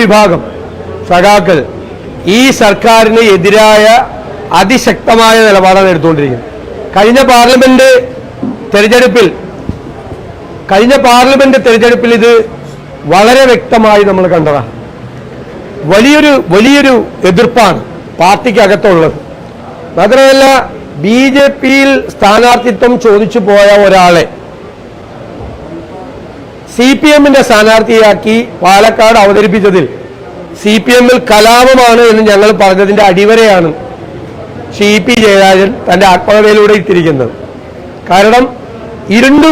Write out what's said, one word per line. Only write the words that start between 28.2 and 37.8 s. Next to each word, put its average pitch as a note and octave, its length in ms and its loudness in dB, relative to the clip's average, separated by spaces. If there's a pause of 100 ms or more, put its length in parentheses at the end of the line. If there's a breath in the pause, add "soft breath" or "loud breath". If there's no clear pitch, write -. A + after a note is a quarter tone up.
പാലക്കാട് A3 600 4
അവതരിപ്പിച്ചതിൽ G3 600 2 (760)
സി G#3+ 140 -2 (100)
പി B3 140 0
എമ്മിൽ B3 200 4 (120)
കലാപമാണ് A#3+ 800 4
എന്ന് A3 200 2
ഞങ്ങൾ G3+ 200 2 (120)
പറഞ്ഞതിന്റെ G3 480 2
അടിവരയാണ് G3+ 600 2 (1040)
ശ്രീ G#3 220 0
ഇ - 80 -2
പി B3 180 0
ജയരാജൻ G3 480 2 (160)
തന്റെ F3+ 240 2
ആത്മകഥയിലൂടെ G#3 720 2
ഇട്ടിരിക്കുന്നത്. D#3 500 -2 (800)